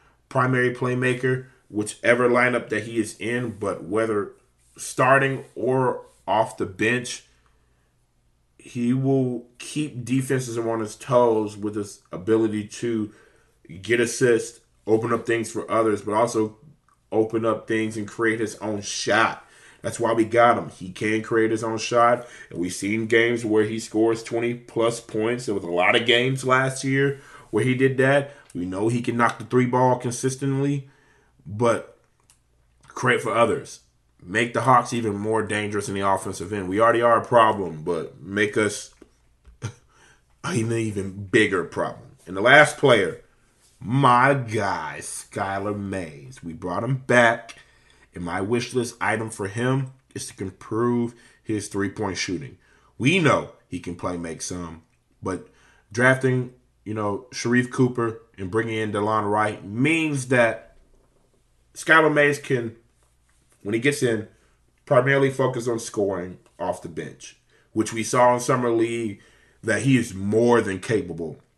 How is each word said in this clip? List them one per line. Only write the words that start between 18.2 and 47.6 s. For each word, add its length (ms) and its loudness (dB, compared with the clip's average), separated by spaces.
his 160 -6
own 260 -6
shot. 640 -2
That's 160 -6
why 140 0
we 120 2
got 320 6
him. 140 -6
He 220 -14
can 300 -2
create 280 2
his 140 -2
own 120 -2
shot, 520 2
and 100 -10
we've 120 -4
seen 340 -4
games 380 2
where 200 2
he 160 -4
scores 420 0
twenty 320 -2
plus 460 -2
points. 460 -4
There 80 -2
was 100 -4
a 60 -8
lot 260 2
of 100 2
games 380 2
last 400 2
year 360 0
where 140 0
he 100 2
did 240 2
that. 340 2
We 100 -6
know 240 -2
he 140 0
can 140 -2
knock 220 2
the 60 -14
three 220 2
ball 320 2
consistently, 880 -4
but 540 -2
create 340 0
for 140 -4
others. 460 0
Make 320 -2
the 60 -2
Hawks 320 4
even 240 -2
more 260 -2
dangerous 460 -4
in 80 -6
the 120 0
offensive 440 -2
end. 160 -4
We 120 0
already 220 4
are 180 4
a 60 -6
problem, 560 2
but 380 -6
make 360 -2
us 380 -2
<laughs> 20 -12
an 280 -2
even 520 -4
bigger 400 2
problem. 460 -6
And 120 -12
the 40 -2
last 380 6
player, 460 4
my 540 4
guy, 640 -4
Skylar 760 -6
Mays. 640 -10
We 120 -12
brought 320 -6
him 140 -2
back, 580 2